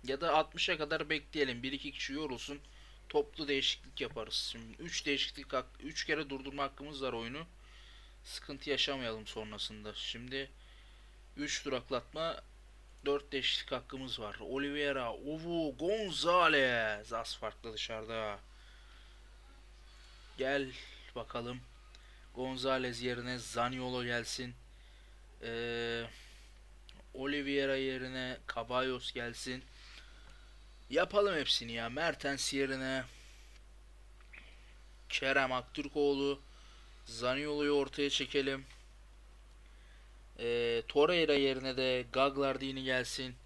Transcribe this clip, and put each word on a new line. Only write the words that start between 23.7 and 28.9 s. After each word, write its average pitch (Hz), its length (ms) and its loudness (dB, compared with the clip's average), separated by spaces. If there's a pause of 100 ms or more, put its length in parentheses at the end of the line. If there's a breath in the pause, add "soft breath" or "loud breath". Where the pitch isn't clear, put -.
gelsin. 120 520 -2 (880 soft breath)
Ee, 117 600 -2 (1120 loud breath)
Oliveira 139 640 2
yerine 131 600 -2 (180)
Ceballos 123 560 0